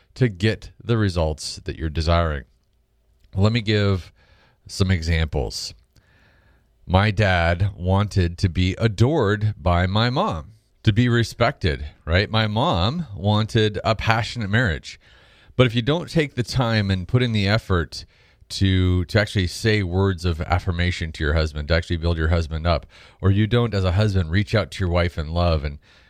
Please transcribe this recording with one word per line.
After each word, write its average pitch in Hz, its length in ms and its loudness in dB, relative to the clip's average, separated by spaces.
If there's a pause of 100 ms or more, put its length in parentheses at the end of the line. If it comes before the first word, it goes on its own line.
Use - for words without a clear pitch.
(140)
to 127 140 2
get 101 440 -2 (120)
the 117 140 0
results 85 680 -2
that - 140 -10
you're 80 120 -4
desiring. 80 540 0 (920)
Let 104 200 4
me 120 80 0
give 101 500 0 (560)
some 95 240 0
examples. 80 800 -2 (1120)
My 95 240 2
dad 92 640 0
wanted 92 640 0
to 95 100 2
be 90 280 0
adored 107 800 0
by 90 300 2
my 110 240 0
mom, 131 420 -4 (300)
to 107 100 4
be 123 160 2
respected, 113 760 0 (200)
right? 92 240 0
My 110 160 0
mom 120 720 -2
wanted 104 680 2
a 110 120 0
passionate 113 540 -2
marriage. 101 500 -2 (560)
But 127 100 6
if 110 80 0
you 120 80 0
don't 151 280 -2
take 151 260 0
the 120 80 -2
time 110 480 0
and 92 160 -2
put 123 160 2
in 120 80 0
the 104 160 2
effort 95 580 0 (440)
to, 92 560 2
to - 140 0
actually 104 280 0
say 107 340 0
words 90 440 0
of 82 160 -2
affirmation 87 720 -2
to - 100 -8
your 76 100 0
husband, 78 360 -2
to 82 40 0
actually 82 240 0
build 82 200 -2
your 80 100 0
husband 80 400 -2
up, 82 180 0 (360)
or 98 100 4
you 104 160 2
don't, 117 260 0
as 98 120 0
a 90 80 0
husband, 95 360 0
reach 101 240 -2
out 98 180 0
to - 120 -6
your 87 100 0
wife 87 240 0
in 78 160 -6
love 85 300 2
and 73 160 -8 (300)